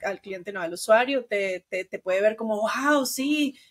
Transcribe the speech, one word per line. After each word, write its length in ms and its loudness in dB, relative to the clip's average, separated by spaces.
al 180 -4
cliente 320 -10
no, 80 -4
al 120 -4
usuario 520 4
te, 440 -2
te, 160 -6
te 140 -10
puede 220 0
ver 140 4
como, 260 -4
"Wow, 460 2
sí, 500 -2